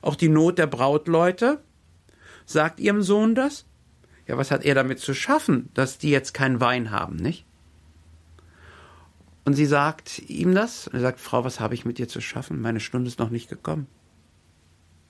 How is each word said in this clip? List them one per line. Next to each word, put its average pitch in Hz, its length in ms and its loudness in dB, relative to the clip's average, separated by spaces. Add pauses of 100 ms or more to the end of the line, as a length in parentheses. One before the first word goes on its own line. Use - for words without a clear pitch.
auch 143 160 -2
die 165 140 4
Not 160 260 4
der 165 100 2
Brautleute, 165 920 2 (840)
sagt 151 340 0
ihrem 208 220 2
Sohn 208 320 4
das. 277 320 -2 (600)
Ja, 127 120 -4
was 135 120 -2
hat 139 140 0
er 143 100 4
damit 131 260 0
zu - 120 -6
schaffen, 185 600 0
dass 131 240 -2
die - 100 -2
jetzt 139 240 2
keinen 131 300 0
Wein 120 300 0
haben, 87 240 -6
nicht? 123 280 -4 (2000)
Und 143 80 2
sie 147 140 4
sagt 147 520 0 (120)
ihm 180 240 2
das, 214 340 -2
und - 60 -12
er 123 60 -2
sagt: 123 200 -2
„Frau, 120 240 -2
was 127 160 -6
habe 110 140 -2
ich 117 100 -10
mit 120 140 -6
dir 120 100 -6
zu 117 140 -10
schaffen? - 400 -8
Meine 113 180 -2
Stunde 123 280 -6
ist 123 100 -12
noch 117 100 -2
nicht 117 220 -8
gekommen.“ 156 360 -8 (1200)